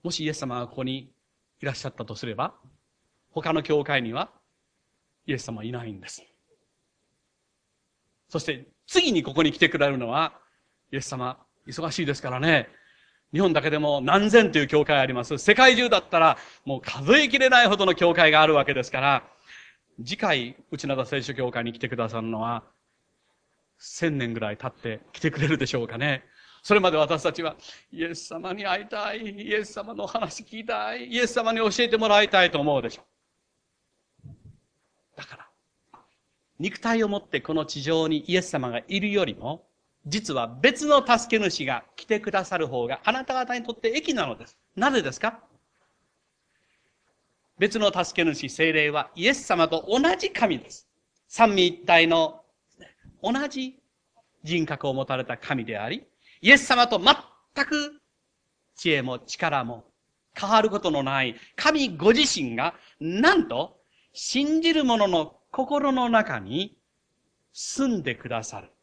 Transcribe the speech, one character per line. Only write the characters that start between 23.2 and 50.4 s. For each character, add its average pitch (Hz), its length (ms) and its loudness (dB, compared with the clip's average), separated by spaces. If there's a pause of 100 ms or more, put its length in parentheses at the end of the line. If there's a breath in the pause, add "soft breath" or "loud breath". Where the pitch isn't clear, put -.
千 156 400 -4
年 117 160 -4
ぐ 113 60 -6
ら 107 120 -6
い 104 60 -10
経 135 100 -10
っ - 40 -8
て - 300 -12 (100)
来 - 80 -18
て 160 100 -2
く 143 120 -8
れ 156 60 0
る 151 100 0
で 131 100 -4
し - 80 -6
ょ 120 80 -2
う - 40 -8
か 117 100 -12
ね。 135 260 -4 (400 soft breath)
そ - 100 2
れ 208 60 6
ま 185 120 4
で 156 60 0
私 151 260 2
た 160 80 0
ち 170 100 -8
は、 160 140 -6 (360 loud breath)
「イ 160 120 -8
エ 170 100 -8
ス - 140 -14
様 180 240 -10
に 202 140 -8
会 190 160 -2
い 202 60 -16
た 208 260 -8
い、 226 80 -10
イ 208 320 -8
エ 214 100 -2
ス 202 100 -14
様 214 200 -14
の 202 100 -8
お 190 40 -8
話 - 360 -6
聞 - 40 -20
き 220 180 -14
た 220 280 -4
い、 240 120 -10
イ 240 120 -4
エ 247 80 4
ス 240 80 -4
様 226 200 0
に 226 60 -2
教 220 100 2 (140)
え 233 40 4
て 233 80 2
も 220 140 0
ら 208 120 8
い 208 80 2
た 185 140 6
い」 175 80 4
と 151 80 -2
思 143 180 2
う 120 40 0
で 139 80 -6
し - 100 -14
ょ - 40 -20 (1200)
う。 - 40 -20 (840)
だ - 80 -18
か - 140 -20
ら、 - 100 -20 (1120)
肉 185 180 -6
体 226 260 0
を 208 40 0
持 196 120 -4
っ - 60 -14
て - 140 -4
こ 160 140 -6
の 156 120 0
地 147 160 -10
上 160 280 0
に 151 180 -4
イ 175 80 -2
エ 180 60 2
ス 180 80 -10
様 127 220 -4
が 117 180 -6
い 190 100 -2
る 208 120 -2
よ 202 120 0
り 117 120 -6
も、 139 340 -12 (360)
実 185 280 -6
は 120 140 -2 (140)
別 285 240 2
の 285 200 4
助 233 340 2
け 208 40 0
主 165 220 -4
が 127 200 -6 (100)
来 - 80 -18
て 214 160 -2
く 208 120 -8
だ 190 120 -2
さ 185 140 -6
る 160 100 -2
方 120 200 -4
が 135 180 -8
あ 214 80 2
な 262 100 -6
た 262 100 -8
方 254 240 -4
に 233 80 -10
と 240 60 -10
っ 226 40 -10
て 233 200 -4
益 311 180 -4
な 196 140 -2
の 113 80 -8
で - 120 -20
す。 - 100 -20 (180)
な 254 160 0
ぜ 240 100 0
で 135 120 -6
す - 80 -16
か？ 226 200 -6 (2250)
別 214 220 0
の 202 120 4
助 180 320 -2
け 165 60 4
主、 143 200 -6
聖 160 240 2
霊 151 160 2
は 147 260 -4
イ 175 120 0
エ 269 60 4
ス - 120 -6
様 165 240 2
と 160 180 -4
同 226 120 2 (180)
じ - 140 -4
神 190 280 -2